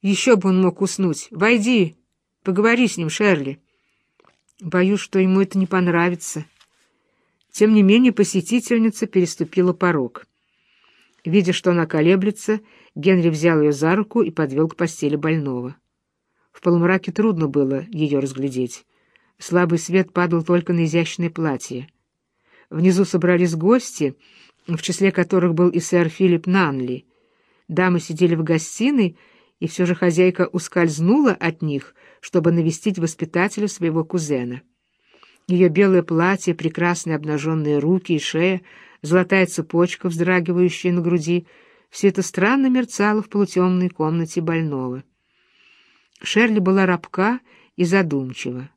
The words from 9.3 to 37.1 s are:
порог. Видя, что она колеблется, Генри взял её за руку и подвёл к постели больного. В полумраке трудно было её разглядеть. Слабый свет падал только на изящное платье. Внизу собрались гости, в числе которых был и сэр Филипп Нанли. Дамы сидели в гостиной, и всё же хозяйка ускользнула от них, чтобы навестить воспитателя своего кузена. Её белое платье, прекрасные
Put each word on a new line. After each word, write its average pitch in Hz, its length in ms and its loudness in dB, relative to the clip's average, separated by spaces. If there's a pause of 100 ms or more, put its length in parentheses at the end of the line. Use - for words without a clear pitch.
порог. 165 540 -2 (1000)
Видя, 180 280 2
что - 180 0
она 170 160 2
колеблется, 190 760 0 (340)
Генри 170 360 2
взял 156 300 2
её 147 120 4
за 156 240 0
руку 214 260 -2
и 165 80 0
подвёл 156 380 -2
к - 80 -12
постели 151 400 -4
больного. 143 600 -4 (760)
В - 80 -20
полумраке 175 520 2
трудно 175 360 0
было 135 420 -2
её 151 300 -2
разглядеть. 131 640 -6 (540)
Слабый 170 400 0
свет 180 340 -2
падал 170 300 0
только 175 300 0
на 170 120 0
изящное 165 460 -2
платье. 143 580 -8 (840)
Внизу 180 340 2
собрались 175 500 0
гости, 165 640 0 (500)
в 165 160 -4
числе 190 300 0
которых 175 420 0
был 180 140 4
и 175 120 0
сэр 170 280 0
Филипп 175 380 0
Нанли. 139 600 -2 (640)
Дамы 180 320 2
сидели 165 340 0
в 165 80 -2
гостиной, 175 760 0 (440)
и 160 80 -6
всё 180 180 -2
же 175 80 0
хозяйка 180 580 2
ускользнула 180 800 2
от 165 300 -4
них, 143 320 -6 (260)
чтобы 170 320 0
навестить 170 460 -2
воспитателя 175 720 -4
своего 165 360 -4
кузена. 143 580 -6 (840)
Её 180 220 4
белое 185 340 4
платье, 175 520 0
прекрасные 165 600 -4